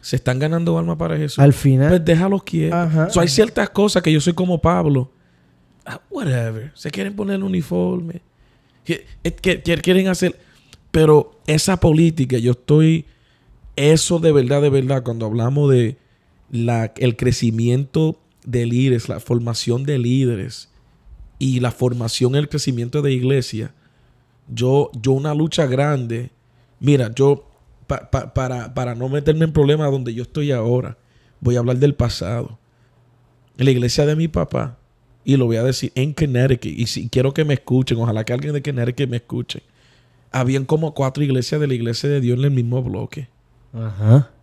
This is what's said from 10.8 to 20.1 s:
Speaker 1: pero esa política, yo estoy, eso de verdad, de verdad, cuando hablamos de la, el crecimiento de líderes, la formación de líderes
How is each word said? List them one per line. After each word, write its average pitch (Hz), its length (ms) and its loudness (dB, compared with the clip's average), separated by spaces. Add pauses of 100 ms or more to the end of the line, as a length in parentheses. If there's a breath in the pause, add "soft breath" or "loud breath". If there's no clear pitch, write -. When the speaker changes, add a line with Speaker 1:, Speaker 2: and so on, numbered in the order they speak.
Speaker 1:
pero 151 560 4
esa 160 320 0
política, 156 580 4
yo 117 160 2
estoy, 160 520 2 (680)
eso 156 440 4
de 165 120 4
verdad, 139 300 2
de 147 80 4
verdad, 135 340 0
cuando 117 240 -6
hablamos 123 420 0
de 123 280 4 (540)
la, 117 460 0
el 123 180 0
crecimiento 123 1000 0 (280)
de 120 200 -4
líderes, 120 420 0
la 110 120 -8
formación 117 640 -2
de 143 160 -2
líderes 120 680 -2 (680)